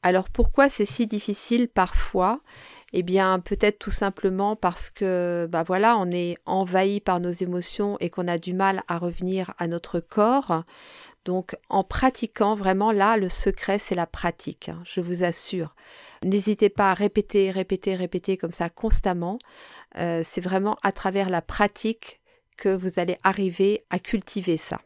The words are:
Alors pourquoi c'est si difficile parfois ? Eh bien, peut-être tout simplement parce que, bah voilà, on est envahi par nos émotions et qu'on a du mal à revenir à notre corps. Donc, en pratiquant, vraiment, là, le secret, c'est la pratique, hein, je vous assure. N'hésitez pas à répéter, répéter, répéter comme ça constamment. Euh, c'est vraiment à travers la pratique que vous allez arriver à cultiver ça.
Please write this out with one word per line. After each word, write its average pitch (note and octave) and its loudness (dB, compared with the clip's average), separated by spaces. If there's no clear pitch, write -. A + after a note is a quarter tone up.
Alors F#3 2
pourquoi C#4 6
c'est G#3 0
si A#3 -2
difficile A3 -2
parfois ? F#3+ 2
Eh F3+ 0
bien, F#3 2
peut-être G#3 0
tout - -8
simplement G3 0
parce - -2
que, F3 -2
bah E3+ -2
voilà, G3+ 4
on F3+ 0
est F3 -2
envahi F#3+ 0
par F3+ 0
nos F3+ -2
émotions F3+ -4
et F3 -4
qu'on F3+ -4
a E3+ -2
du F3+ -6
mal F#3+ 0
à F3 -2
revenir F3+ -4
à E3+ -2
notre E3+ -4
corps. G#3+ 2
Donc, F3+ -4
en F#3+ 2
pratiquant, A3 0
vraiment, G3 2
là, G#3+ 4
le F#3 0
secret, G3+ 0
c'est - -4
la E3+ 0
pratique, - -8
hein, E3 -12
je - -6
vous F3 -2
assure. E3+ -4
N'hésitez G3+ 2
pas G3 2
à - 2
répéter, G3+ 2
répéter, F#3 -2
répéter F#3 -4
comme E3+ -6
ça E3+ -4
constamment. F#3 0
Euh, E3+ -2
c'est - -6
vraiment F#3+ 0
à G3 2
travers G3 -2
la E3+ 0
pratique - -2
que G3 0
vous F#3 0
allez F3 0
arriver G3 2
à G3 -2
cultiver F#3 -2
ça. - -6